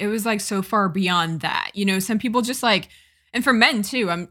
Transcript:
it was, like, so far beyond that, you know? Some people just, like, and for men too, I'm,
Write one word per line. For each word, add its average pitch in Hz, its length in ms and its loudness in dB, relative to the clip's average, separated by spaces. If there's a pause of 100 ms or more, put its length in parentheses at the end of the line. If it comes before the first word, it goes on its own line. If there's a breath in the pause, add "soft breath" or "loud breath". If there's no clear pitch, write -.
it 208 60 -2
was, 214 180 -2
like, 214 160 0
so 196 200 -2
far 196 280 0
beyond 170 520 0
that, - 320 -4
you 202 120 -2
know? 190 140 2
Some 214 200 0
people 247 220 0
just, 247 220 -4
like, 208 260 2 (440 soft breath)
and 247 120 -2
for 269 80 4
men 233 280 4
too, 208 280 -2
I'm, 175 220 -4